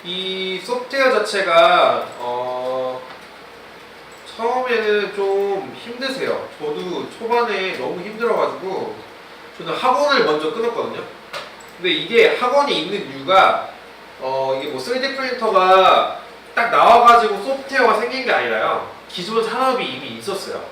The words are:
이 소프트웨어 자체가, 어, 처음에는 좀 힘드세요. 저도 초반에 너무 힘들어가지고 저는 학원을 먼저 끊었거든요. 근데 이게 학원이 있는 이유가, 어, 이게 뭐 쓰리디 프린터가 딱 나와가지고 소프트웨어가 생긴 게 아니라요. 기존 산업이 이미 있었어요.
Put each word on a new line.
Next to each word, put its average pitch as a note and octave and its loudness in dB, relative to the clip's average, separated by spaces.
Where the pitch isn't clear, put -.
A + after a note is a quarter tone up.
이 F#3+ -6
소프트웨어 B3 0
자체가, F3 4
어, B2+ -4
처음에는 A3+ 0
좀 G3 -2
힘드세요. B3 -6
저도 D#3 -6
초반에 G#3+ -2
너무 C3+ -6
힘들어가지고 F#3+ -4
저는 E3+ -8
학원을 C4 2
먼저 D#3 0
끊었거든요. A3+ -4
근데 F3 -4
이게 A3 4
학원이 A#3+ 2
있는 F3+ -6
이유가, F3+ 2
어, C3+ -2
이게 - -6
뭐 C3 -6
쓰리디 C4 -4
프린터가 G3 4
딱 - 0
나와가지고 A#3 6
소프트웨어가 C4+ 0
생긴 B3+ -4
게 A3+ 0
아니라요. - -2
기존 A3 -4
산업이 C4 -2
이미 - -10
있었어요. - -8